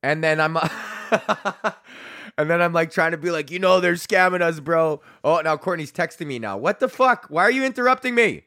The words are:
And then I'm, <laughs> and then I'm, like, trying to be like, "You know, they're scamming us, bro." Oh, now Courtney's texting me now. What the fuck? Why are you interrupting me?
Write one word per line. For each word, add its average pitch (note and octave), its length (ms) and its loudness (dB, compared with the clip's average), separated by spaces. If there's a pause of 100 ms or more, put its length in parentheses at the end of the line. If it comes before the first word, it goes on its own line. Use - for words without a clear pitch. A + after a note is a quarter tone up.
And D#3+ 200 -2
then D#3 160 2
I'm, D#3+ 180 0
<laughs> - 1800 -6
and D3+ 120 -2
then E3+ 120 2
I'm, E3+ 120 2
like, E3 180 0
trying E3 200 0
to E3+ 60 -4
be E3 140 -4
like, D3+ 200 -6
"You F3+ 80 -8
know, F#3 200 4
they're F3+ 140 2
scamming F#3 480 2
us, E3 180 0
bro." D#3+ 420 0 (220)
Oh, D#3+ 180 4
now D#3 160 0
Courtney's D#3+ 340 -6
texting E3 360 -6
me C3 120 -8
now. G2+ 180 -6
What D#3+ 220 -2
the B3+ 100 2
fuck? - 400 0
Why E3 140 2
are G#3+ 80 6
you C4 120 0
interrupting B3+ 520 0
me? F#3+ 320 2